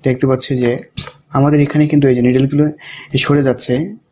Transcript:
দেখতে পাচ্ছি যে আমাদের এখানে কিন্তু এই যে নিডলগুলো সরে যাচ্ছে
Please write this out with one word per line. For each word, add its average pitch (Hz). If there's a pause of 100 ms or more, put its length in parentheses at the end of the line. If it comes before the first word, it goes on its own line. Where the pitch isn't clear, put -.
দেখতে 131
পাচ্ছি 131 (120)
যে 120 (640)
আমাদের 147
এখানে 151
কিন্তু 143
এই 127
যে 120
নিডলগুলো 135 (580)
সরে 143
যাচ্ছে 123 (380)